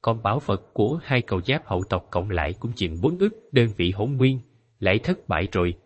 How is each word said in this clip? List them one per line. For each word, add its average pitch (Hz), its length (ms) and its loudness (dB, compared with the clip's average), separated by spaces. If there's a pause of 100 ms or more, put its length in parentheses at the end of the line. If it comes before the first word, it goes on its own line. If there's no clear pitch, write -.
còn 113 220 -2
bảo 107 220 0
vật - 280 -2
của 123 300 2
hai 127 180 0
cầu 92 200 -2
giáp 131 240 -2
hậu 92 240 -2
tộc 92 220 -2
cộng 90 180 -2
lại 82 300 -2
cũng 117 160 -6
chừng 85 260 -4
bốn 165 160 0
ức 214 340 -2
đơn 120 160 6 (100)
vị 87 140 2
hỗn 120 260 -2
nguyên, 131 220 2 (400)
lại 95 200 4
thất - 280 -4
bại 87 240 0
rồi. 90 220 2 (120)